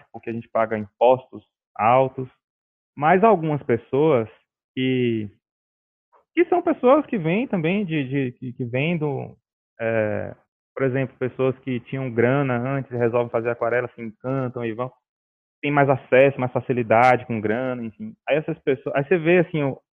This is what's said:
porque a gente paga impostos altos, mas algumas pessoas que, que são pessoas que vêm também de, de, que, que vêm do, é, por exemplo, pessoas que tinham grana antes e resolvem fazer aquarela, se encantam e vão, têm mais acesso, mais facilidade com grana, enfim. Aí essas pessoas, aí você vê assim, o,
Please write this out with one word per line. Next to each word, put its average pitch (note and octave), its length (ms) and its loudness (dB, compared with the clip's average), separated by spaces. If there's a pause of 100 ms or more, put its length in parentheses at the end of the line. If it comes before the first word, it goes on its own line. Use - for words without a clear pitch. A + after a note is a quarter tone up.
(120)
porque A#2 180 -12
a - 20 -6
gente A2+ 160 -10
paga A2+ 280 -2
impostos A2+ 680 0 (320)
altos, C3 520 2 (680)
mas E3 260 4
algumas D#3+ 400 2
pessoas C3 680 0 (460)
que, B2 560 -2 (1040)
que F4 120 2
são F4+ 140 0
pessoas C#4+ 460 2
que - 100 -6
vêm F3+ 300 -2
também F3+ 380 -2
de, D#3 240 -4
de, C3 240 -4
que, B2+ 200 -12
que C3 120 -8
vêm C#3 340 -2
do, C#3 380 -6 (440)
é, G#2+ 540 -2 (400)
por C3+ 100 -2
exemplo, C3 340 -2
pessoas B2+ 420 -2
que B2+ 200 -6
tinham C3 300 -8
grana B2 480 2
antes C3 320 -6
e B2 60 -8
resolvem A#2+ 340 0
fazer A#2 200 -2
aquarela, A#2 440 -2
se A#2 80 -16
encantam B2 640 -8
e A2+ 80 -4
vão, B2 200 -8 (680)
têm C#3+ 80 -2
mais C#3+ 180 4
acesso, C3 520 4
mais B2+ 120 -4
facilidade A#2+ 720 2
com A2+ 160 -4
grana, A#2+ 440 -4
enfim. A2 300 -14 (140)
Aí C3 80 2
essas D#3 220 -6
pessoas, C3+ 380 -4
aí C#3 80 0
você F#3 120 2
vê E3+ 220 4
assim, E3 240 0
o, C3+ 180 -4 (140)